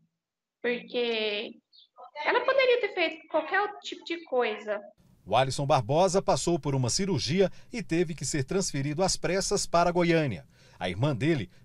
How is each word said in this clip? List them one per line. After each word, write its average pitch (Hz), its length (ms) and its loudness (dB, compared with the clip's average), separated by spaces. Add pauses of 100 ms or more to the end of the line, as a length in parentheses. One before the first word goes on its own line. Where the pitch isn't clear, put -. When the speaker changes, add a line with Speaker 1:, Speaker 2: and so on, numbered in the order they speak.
(600)
Speaker 1:
porque 233 920 -2 (720)
ela 480 180 2
poderia 508 380 4
ter 403 120 -4
feito 320 360 -2
qualquer 381 320 0
outro 403 180 -4
tipo - 240 -14
de 339 220 -8
coisa. 214 560 -2 (440)
Speaker 2:
O 95 80 -2
Alisson 135 320 2
Barbosa 156 560 2
passou 170 380 0
por 139 160 -2
uma 123 140 0
cirurgia 185 600 0 (220)
e 233 100 -6
teve 165 320 -2
que 147 120 -8
ser 139 180 -2
transferido 151 580 -2
às 185 140 2
pressas 185 500 -2
para 175 260 2
Goiânia. 165 540 2 (320)
A 90 120 -4
irmã 123 260 0
dele 135 340 0 (160)